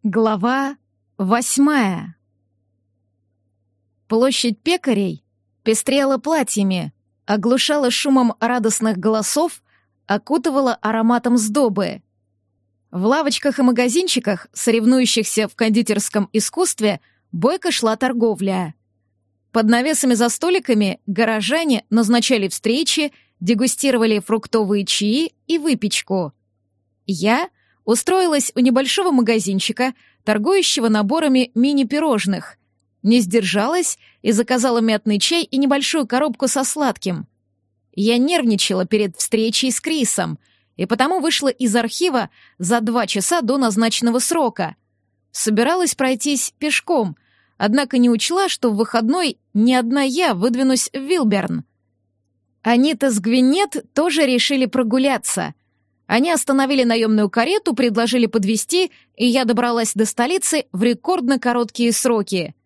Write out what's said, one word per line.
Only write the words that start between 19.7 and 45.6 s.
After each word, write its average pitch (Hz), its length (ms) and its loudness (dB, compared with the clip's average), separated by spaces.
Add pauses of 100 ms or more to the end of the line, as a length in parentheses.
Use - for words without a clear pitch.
навесами 254 420 2
за 233 160 2
столиками 233 800 0
горожане 220 840 0
назначали 226 600 2
встречи, 285 640 -2 (300)
дегустировали 226 760 0
фруктовые 208 680 -2
чаи 233 480 -2 (140)
и 330 100 -2
выпечку. 208 760 -2 (720)
Я — 214 420 -2 (360)
устроилась 330 720 0
у 254 60 -2
небольшого 269 500 2
магазинчика, 226 840 0 (300)
торгующего 233 640 0
наборами 254 680 2
мини-пирожных. 262 1000 0 (460)
Не 233 180 6
сдержалась 208 800 0 (240)
и 226 100 0
заказала 240 460 0
мятный 214 400 0
чай 339 240 0
и 269 160 -4
небольшую 277 480 0
коробку 262 420 -2
со 262 160 -2
сладким. 226 600 -4 (680)
Я 226 240 0
нервничала 233 680 0
перед 208 300 -2
встречей 226 540 -2
с - 100 -4
Крисом, 208 580 -4 (380)
и 180 100 -4
потому 269 340 0
вышла 294 280 0
из 240 280 0
архива 240 540 -2 (280)
за 226 220 0
два 226 260 -2
часа 330 360 -2
до 254 160 0
назначенного 233 600 0
срока. 247 560 -2 (560)
Собиралась 269 640 0